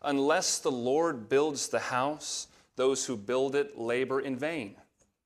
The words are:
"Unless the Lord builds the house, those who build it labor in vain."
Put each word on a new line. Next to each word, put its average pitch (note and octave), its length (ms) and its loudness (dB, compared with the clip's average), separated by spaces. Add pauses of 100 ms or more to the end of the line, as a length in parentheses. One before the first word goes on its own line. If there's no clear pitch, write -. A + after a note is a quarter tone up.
"Unless C#3+ 580 2
the D#3+ 120 0
Lord C3 580 0
builds C#3 380 2
the - 120 0
house, C#3 680 -2 (280)
those C3 300 2
who B2+ 100 -2
build B2+ 380 0
it C#3+ 240 0
labor B2 420 0
in C3+ 160 -4
vain." C3 400 -6 (500)